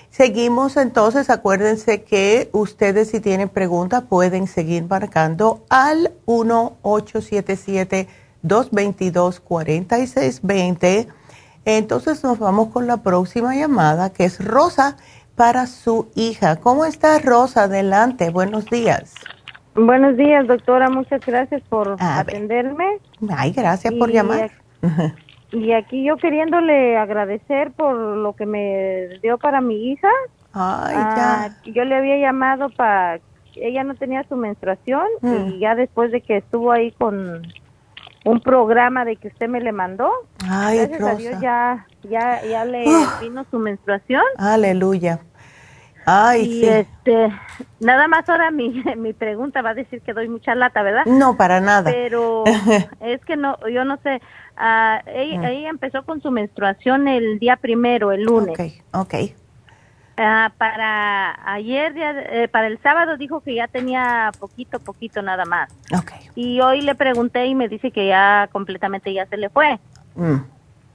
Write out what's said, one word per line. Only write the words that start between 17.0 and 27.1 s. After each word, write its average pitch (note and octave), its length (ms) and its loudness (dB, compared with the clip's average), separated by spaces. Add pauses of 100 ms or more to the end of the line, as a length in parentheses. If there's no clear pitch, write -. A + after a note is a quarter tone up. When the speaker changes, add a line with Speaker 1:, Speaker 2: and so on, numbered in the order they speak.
Speaker 1:
Rosa? B3 440 4
Adelante, G3 680 2
buenos G3+ 400 -2
días. A#3 460 0 (600)
Speaker 2:
Buenos B3+ 420 6
días, C#4+ 280 4
doctora, B3+ 440 2
muchas C4 360 -4
gracias B3+ 440 -2
por G3+ 300 -4
Speaker 1:
A D#3+ 240 0
ver. - 120 -8
Speaker 2:
atenderme. B3 500 -4 (500)
Speaker 1:
Ay, C4+ 160 -2
gracias A3 440 -2
por A#3 140 2
Speaker 2:
Y A#3 40 0
Speaker 1:
llamar. G#3+ 380 0 (320)
Speaker 2:
ac-, D#3+ 320 0 (360)
y A3+ 200 -2
aquí A#3 320 -2
yo D4+ 140 0
queriéndole D#4 800 2
agradecer G#3+ 720 -2